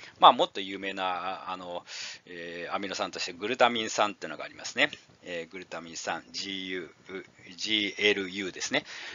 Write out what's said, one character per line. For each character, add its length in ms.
ま 80
あ、 20
も 140
っ 60
と 100
有 180
名 140
な、 580
あ 60
の、 260
え 460
ー、 20
ア 60
ミ 80
ノ 80
酸 160
と 80
し 60
て 80
グ 160
ル 80
タ 120
ミ 120
ン 80
酸 220
っ 20
て 140
い 20
う 20
の 60
が 80
あ 20
り 80
ま 80
す 140
ね。 140
え 260
ー、 20
グ 80
ル 60
タ 160
ミ 100
ン 60
酸、 340
ジ 180
ー 180
ユ 280
ー、 160
ジ 400
ー 40
エ 120
ル 160
ユ 180
ー 40
で 100
す 100
ね。 140